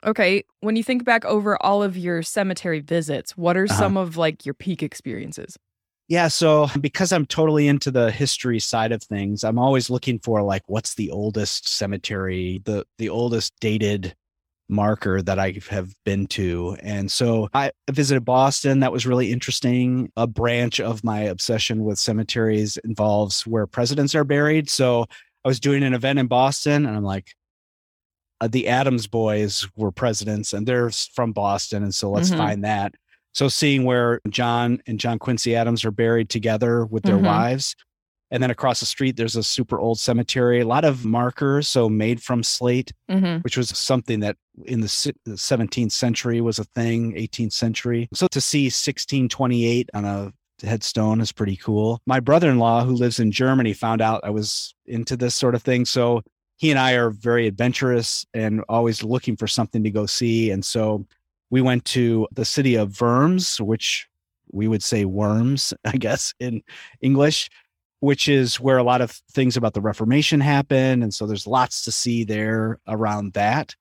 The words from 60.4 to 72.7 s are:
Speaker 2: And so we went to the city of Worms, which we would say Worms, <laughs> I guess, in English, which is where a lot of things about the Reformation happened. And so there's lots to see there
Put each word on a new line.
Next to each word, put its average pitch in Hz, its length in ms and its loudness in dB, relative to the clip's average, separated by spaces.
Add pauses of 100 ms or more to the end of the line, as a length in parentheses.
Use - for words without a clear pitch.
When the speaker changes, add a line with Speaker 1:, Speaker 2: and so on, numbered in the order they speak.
Speaker 2:
And 95 140 -4
so 107 420 -2 (440)
we 127 120 2
went 123 240 2
to 117 440 2
the - 140 -4
city 135 300 2
of 101 260 -2
Worms, 143 580 2
which - 480 -2 (460)
we 107 160 -2
would 110 140 0
say 104 240 0
Worms, 107 720 0
<laughs> - 60 -20
I 110 100 -2
guess, 117 440 -2
in 120 220 -6 (380)
English, 139 480 2 (520)
which 139 280 2
is 131 320 2
where 131 160 4
a 123 60 4
lot 123 180 4
of 120 120 -2 (200)
things 127 240 2
about 113 180 0
the 104 60 -2
Reformation 120 600 2
happened. 135 600 2
And 107 120 -2
so 110 120 -6
there's 104 200 -6
lots 123 380 0
to 113 80 -6
see 117 320 -2
there 110 640 -2